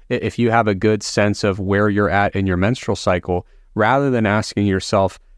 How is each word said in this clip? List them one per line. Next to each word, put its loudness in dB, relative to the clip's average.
i-, -2
if -4
you 2
have 2
a 2
good 0
sense 0
of 0
where 0
you're 0
at 0
in -2
your 0
menstrual -2
cycle, -2
rather 2
than 0
asking 0
yourself, 0